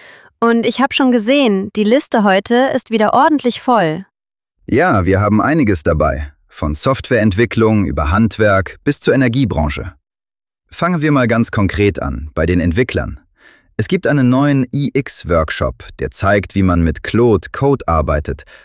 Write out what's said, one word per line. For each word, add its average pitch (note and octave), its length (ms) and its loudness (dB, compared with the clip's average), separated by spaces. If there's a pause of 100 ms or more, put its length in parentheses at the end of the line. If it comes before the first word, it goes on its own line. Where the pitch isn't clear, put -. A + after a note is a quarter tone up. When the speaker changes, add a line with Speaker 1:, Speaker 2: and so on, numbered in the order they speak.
(420)
Speaker 1:
Und A#3 260 2
ich A#3+ 160 0
hab C#4 100 0
schon C4 180 2
gesehen, A3 640 2
die G#3+ 100 0
Liste A#3 380 2
heute G#3 520 2
ist - 160 -6
wieder A3 240 2
ordentlich C#4 480 2
voll. F#3+ 420 0 (640)
Speaker 2:
Ja, B2+ 380 2
wir F#2+ 160 2
haben G#2+ 180 2
einiges A2+ 440 0
dabei. D2 500 -2 (140)
Von D2+ 260 -6
Softwareentwicklung A2 1120 0
über D2 240 -4
Handwerk G#2 720 0
bis - 160 -2
zur - 140 2
Energiebranche. A#2+ 800 -2 (760)
Fangen F3 300 -2
wir D3+ 120 2
mal C3 140 2
ganz A#2 240 0
konkret G2+ 520 0
an, C2 320 -8
bei D#2+ 100 0
den F2+ 160 2
Entwicklern. E2 600 -2 (560)
Es A2+ 120 -2
gibt F#3 180 -2
einen C3 220 2
neuen C3+ 460 2
I C#3 180 -4
X-Workshop, - 920 -4 (140)
der A#1 100 -6
zeigt, - 440 -4
wie G2 80 0
man F2 220 2
mit D#2+ 180 -4
Claude A2 480 0
Code - 380 -2
arbeitet, D2+ 540 -2 (220)